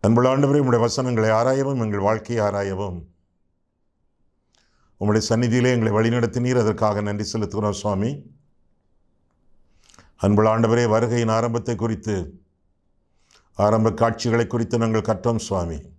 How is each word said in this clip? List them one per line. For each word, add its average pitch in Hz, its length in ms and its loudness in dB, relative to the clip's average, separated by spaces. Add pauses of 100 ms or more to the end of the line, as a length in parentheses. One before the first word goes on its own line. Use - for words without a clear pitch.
அன்புள்ள 117 260 4
ஆண்டவரே, 139 320 2
உம்முடைய 120 200 2
வசனங்களை 120 480 0
ஆராயவும், 131 520 0
எங்கள் 101 260 -2
வாழ்க்கையை 110 380 -2
ஆராயவும், 98 540 -4 (2000)
உம்முடைய 107 240 2
சந்நிதியிலே 120 460 2
எங்களை 110 220 0
வழிநடத்தினீர், 120 720 0
அதற்காக 104 380 0
நன்றி 104 260 -4
செலுத்துகிறோம் 104 520 -4
சுவாமி. 104 320 -2 (2000)
அன்புள்ள 104 340 2
ஆண்டவரே, 113 360 2
வருகையின் 113 460 2
ஆரம்பத்தை 113 440 -2
குறித்து, 110 400 -4 (1400)
ஆரம்ப 110 360 2
காட்சிகளை 113 540 0
குறித்து 117 300 -4
நாங்கள் 110 320 0
கற்றோம் 113 300 0
சுவாமி. 85 380 -4 (220)